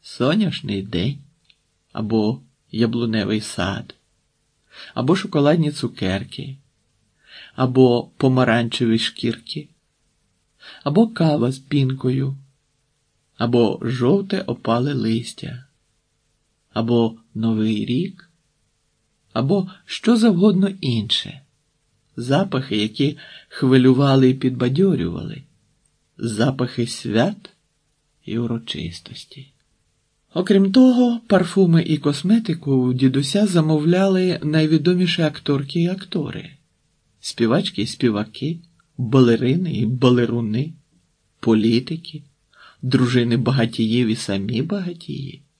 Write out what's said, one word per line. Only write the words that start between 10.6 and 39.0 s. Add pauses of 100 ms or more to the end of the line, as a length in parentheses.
або
кава
з
пінкою, (1000)
або
жовте
опале
листя, (1120)
або (200)
Новий
рік, (1040)
або (160)
що
завгодно (120)
інше. (720)
Запахи,
які (320)
хвилювали
і
підбадьорювали. (720)
Запахи
свят (760)
і
урочистості. (840)
Окрім
того,
парфуми
і
косметику
у
дідуся
замовляли
найвідоміші
акторки
і
актори: (720)
співачки
і
співаки, (380)
балерини